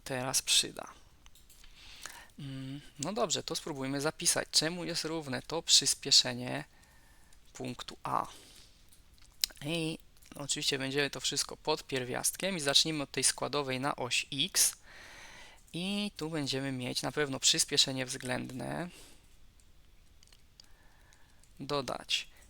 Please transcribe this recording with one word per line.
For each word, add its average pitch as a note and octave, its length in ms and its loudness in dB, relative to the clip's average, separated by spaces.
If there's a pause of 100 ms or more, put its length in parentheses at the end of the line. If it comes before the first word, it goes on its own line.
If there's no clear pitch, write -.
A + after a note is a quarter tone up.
teraz C3 320 0
przyda. - 460 2 (1500)
Mm, C3+ 420 -8 (180)
no E3+ 140 -2
dobrze, F#3+ 300 0
to D#3+ 120 -4
spróbujmy C#3 460 -2
zapisać. - 500 2
Czemu E3+ 340 2
jest D#3+ 200 -2
równe D3+ 360 -4
to E3 200 -4
przyspieszenie C3 1000 4 (920)
punktu - 500 -8
A? C3 240 0 (1400)
I D#3+ 320 0 (380)
oczywiście C#3+ 440 -2
będziemy C3+ 300 0
to C3+ 100 -8
wszystko - 380 -2
pod - 260 0
pierwiastkiem B2+ 720 -2
i - 20 -2
zacznijmy C#3+ 440 4
od - 80 -10
tej C3+ 120 0
składowej C3+ 560 2
na C#3 160 0
oś - 380 0
X. - 420 4 (960)
I G3+ 440 -2
tu D#3 120 -4
będziemy C3+ 420 -2
mieć B2+ 300 -2
na C#3 100 -2
pewno C3+ 280 0
przyspieszenie C3+ 640 4
względne. C3 840 -4 (2750)
Dodać - 680 -2 (220)